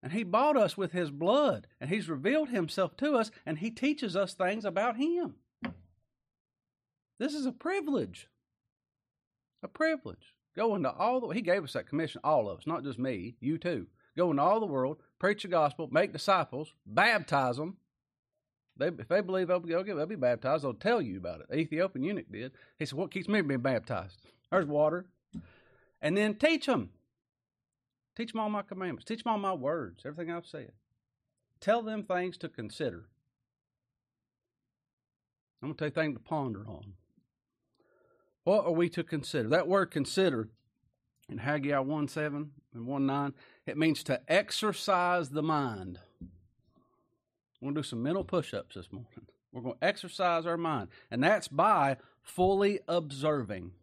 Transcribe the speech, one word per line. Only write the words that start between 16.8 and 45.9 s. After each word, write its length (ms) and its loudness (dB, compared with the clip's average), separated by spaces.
baptize 720 2
them. 200 -6
They, 120 0
if 200 -6
they 120 4
believe 260 0
they'll 140 2
be, 140 -6
okay, 180 -2
they'll 140 -2
be 100 -8
baptized, 480 2
they'll 100 -2
tell 260 0
you 160 -4
about 240 -8
it. 80 -18
The 100 -2
Ethiopian 460 -2
eunuch 260 -4
did. 220 -10
He 80 -4
said, 120 -8
"What 140 -4
keeps 160 -6
me 100 4
from 100 2
being 120 0
baptized?" 580 -2
There's 160 2
water. 400 2
And 160 0
then 180 2
teach 340 2
'em. 220 2
Teach 180 -8
'em 60 -2
all 100 0
my 120 -2
commandments. 420 -8
Teach 200 -8
'em 60 -2
all 80 2
my 160 0
words, 500 -4
everything 280 -8
I've 140 -8
said. 260 -16
Tell 220 2
them 200 -6
things 360 -2
to 100 -10
consider. 600 -8
I'm 60 -6
gonna 60 -6
tell 140 -4
you 40 -6
things 240 0
to 40 -14
ponder 460 -4
on. 280 -14
What 220 4
are 60 2
we 180 2
to 140 -4
consider? 440 -4
That 200 2
word 220 4
consider 580 0
in 100 -8
Haggai 400 0
one 300 -2
seven 440 -4
and 120 -10
one 200 0
nine, 280 0
it 100 -6
means 280 2
to 160 0
exercise 1000 2
the 120 -2
mind. 580 -2